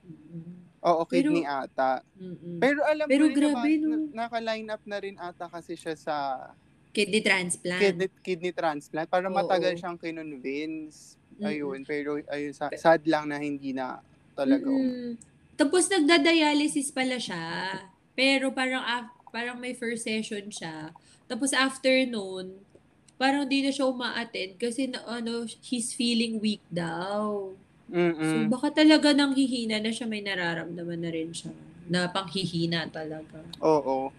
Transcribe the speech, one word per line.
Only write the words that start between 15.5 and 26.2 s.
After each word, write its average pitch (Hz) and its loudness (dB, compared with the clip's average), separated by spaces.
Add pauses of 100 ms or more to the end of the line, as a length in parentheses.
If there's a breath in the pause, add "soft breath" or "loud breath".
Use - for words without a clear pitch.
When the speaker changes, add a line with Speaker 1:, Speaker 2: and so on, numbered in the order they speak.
Speaker 1:
Tapos 320 2
nagda-dialysis 302 4
pala 262 -2
siya. 180 -6 (680)
Pero 269 2
parang 262 -2
af-, 233 -4 (160)
parang 240 -6
may 247 -8
first 233 -6
session 214 -4
siya. 160 -10 (380 soft breath)
Tapos 262 -2
after 262 4 (100)
noon, 190 -6 (560)
parang 277 2
di 269 2
na 277 2
siya 269 0
uma-attend 233 -4
kasi 240 -2
na, 247 -10
ano, 233 -4 (160)
he's 240 -4
feeling 233 0